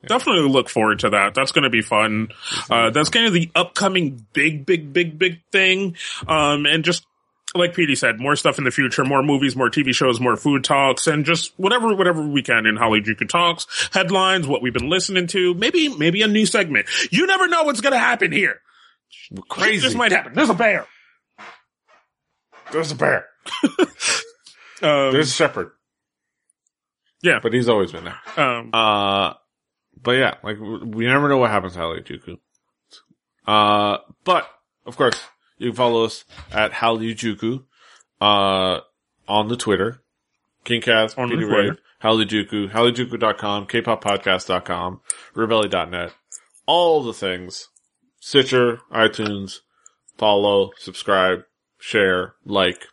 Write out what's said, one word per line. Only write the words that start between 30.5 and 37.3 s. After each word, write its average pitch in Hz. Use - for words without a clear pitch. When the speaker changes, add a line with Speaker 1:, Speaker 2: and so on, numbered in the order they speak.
Speaker 2:
w-, 107
we 113
never 143
know 135
what 120
happens 95
to 87
Hallyu 82
Juku. -
Uh, 104
but, 180
of 117
course, 113
you 120
can 101
follow 117
us -
at 107
Hallyu 113
Juku, 113